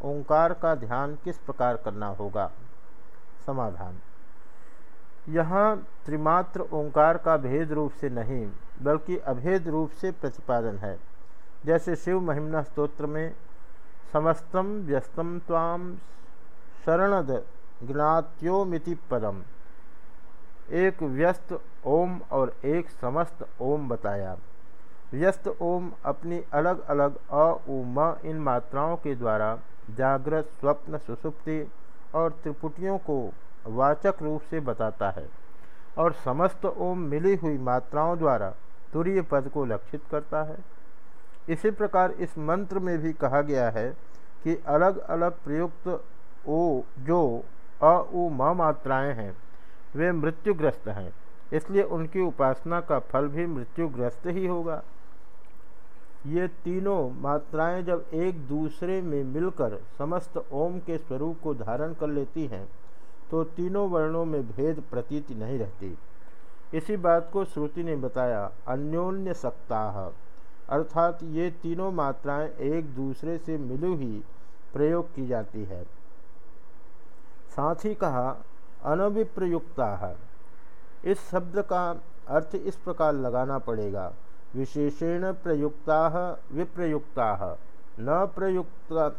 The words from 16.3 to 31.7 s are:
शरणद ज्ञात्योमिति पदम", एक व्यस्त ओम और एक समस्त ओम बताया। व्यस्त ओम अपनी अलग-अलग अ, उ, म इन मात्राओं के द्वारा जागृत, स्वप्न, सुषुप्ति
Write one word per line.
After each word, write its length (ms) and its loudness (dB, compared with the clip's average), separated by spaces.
शरणद 600 4
ज्ञात्योमिति 1120 2
पदम", 320 0
एक 320 2
व्यस्त 580 0
ओम 360 2
और 240 2
एक 240 2
समस्त 580 0
ओम 280 0
बताया। 480 0
व्यस्त 340 2
ओम 300 0
अपनी 380 0
अलग-अलग 640 2
अ, 260 6
उ, 140 -2
म 320 2
इन 120 -2
मात्राओं 580 0
के 200 -2
द्वारा 440 0
जागृत, 560 2
स्वप्न, 520 0
सुषुप्ति 720 -2